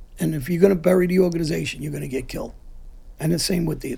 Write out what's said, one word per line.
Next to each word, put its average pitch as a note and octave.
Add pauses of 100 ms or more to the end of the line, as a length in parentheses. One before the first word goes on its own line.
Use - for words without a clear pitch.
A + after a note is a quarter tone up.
(200)
And D#3+
if C#3+
you're F3
gonna G3
bury F3+
the F3+
organization, E3
you're D3
gonna C#3+
get C3
killed. A#2 (680)
And D#3
the E3
same F3
with D3+
the, C3+